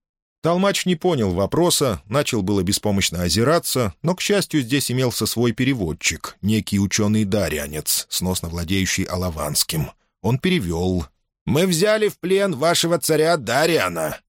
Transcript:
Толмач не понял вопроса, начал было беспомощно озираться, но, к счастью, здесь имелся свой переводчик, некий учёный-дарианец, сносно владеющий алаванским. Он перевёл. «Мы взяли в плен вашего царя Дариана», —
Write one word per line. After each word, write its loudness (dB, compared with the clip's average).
Толмач 0
не 2
понял 2
вопроса, 2
начал 0
было 2
беспомощно 0
озираться, 0
но, 0
к -12
счастью, 0
здесь -2
имелся 0
свой 0
переводчик, -2
некий 0
учёный-дарианец, 0
сносно -4
владеющий -2
алаванским. -4
Он 0
перевёл. 0
«Мы 2
взяли 2
в -10
плен 0
вашего 2
царя 2
Дариана», — 0